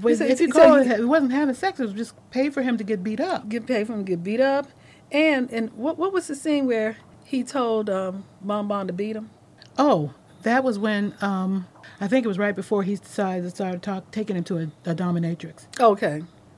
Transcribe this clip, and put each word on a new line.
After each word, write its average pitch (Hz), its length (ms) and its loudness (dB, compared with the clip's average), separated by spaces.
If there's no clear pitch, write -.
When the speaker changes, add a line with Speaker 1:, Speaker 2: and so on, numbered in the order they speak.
Speaker 1:
but 226 80 2
Speaker 2:
He 233 60 6
said, 269 160 0
Speaker 1:
if 262 80 2
you 330 80 4
Speaker 2:
he 254 40 0
Speaker 1:
call 311 320 10
Speaker 2:
said 240 80 2
Speaker 1:
it, 214 100 0
it 233 40 0
wasn't 277 260 4
having 269 240 0
sex, 381 240 -4
it 262 40 -2
was 202 100 -4
just 220 200 -8
pay 269 180 0
for 277 120 -4
him 247 160 0
to 208 60 -4
get 196 200 -4
beat 220 180 -4
up. 339 280 -4
Speaker 2:
Get 226 160 -6
paid 214 220 -2
for 240 60 -8
him 208 120 -6
to 190 40 -8
get 170 140 -4
beat 214 180 -4
up. 277 260 2
And, 285 400 2
and 226 220 -4
what, 294 240 -4
what 381 160 0
was 359 140 -2
the 294 80 -6
scene 285 320 0
where 220 300 -2
he 254 180 -2
told, 226 460 -2
um, 190 340 -4
Bon 208 260 -4
Bon 202 200 -4
to 180 60 -6
beat 214 220 -4
him? 214 140 -12
Speaker 1:
Oh, 190 360 2
that 247 200 2
was 240 160 0
when, 208 420 0
um, 190 460 -2
I 202 60 -4
think 240 180 2
it - 20 0
was 190 100 -2
right 208 180 0
before 196 280 -2
he 202 120 -2
decided 185 480 -4
to 180 60 -6
start 180 320 -6
talk-, 190 300 -8
taking 208 240 -4
him 170 100 -2
to 180 120 -4
a, 160 340 -6
a 165 40 -2
dominatrix. 170 720 -4
Speaker 2:
Okay. 202 440 2